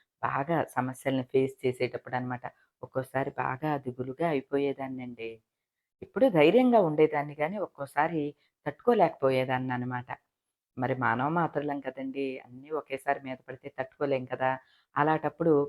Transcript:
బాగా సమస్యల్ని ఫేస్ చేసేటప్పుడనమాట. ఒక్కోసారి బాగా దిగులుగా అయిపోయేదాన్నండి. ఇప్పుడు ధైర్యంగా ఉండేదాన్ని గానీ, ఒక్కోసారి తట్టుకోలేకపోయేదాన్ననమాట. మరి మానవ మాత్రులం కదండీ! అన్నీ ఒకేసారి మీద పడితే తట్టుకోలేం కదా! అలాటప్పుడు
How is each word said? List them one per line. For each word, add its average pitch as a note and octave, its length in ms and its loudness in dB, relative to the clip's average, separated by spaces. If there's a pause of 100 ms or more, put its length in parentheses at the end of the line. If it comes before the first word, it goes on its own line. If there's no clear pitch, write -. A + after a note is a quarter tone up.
(220)
బాగా C#3 340 0 (140)
సమస్యల్ని C3 560 -2
ఫేస్ C3+ 320 0
చేసేటప్పుడనమాట. B2 840 -4 (380)
ఒక్కోసారి C3 540 -4
బాగా C3 420 -2
దిగులుగా C3 500 -6
అయిపోయేదాన్నండి. C3 1000 -4 (720)
ఇప్పుడు B3 280 2
ధైర్యంగా G#3+ 500 6
ఉండేదాన్ని D3+ 540 2
గానీ, D#3 260 -4
ఒక్కోసారి D3+ 640 -2 (440)
తట్టుకోలేకపోయేదాన్ననమాట. C3 1400 0 (680)
మరి B2+ 200 0
మానవ B2 340 0
మాత్రులం D3 500 -2
కదండీ! C3+ 460 -6 (140)
అన్నీ C3 300 -20
ఒకేసారి C#3 520 -4
మీద C3 160 -10
పడితే C3 320 -16
తట్టుకోలేం C3+ 540 -4
కదా! C3 260 -2 (460)
అలాటప్పుడు D#3 560 2 (160)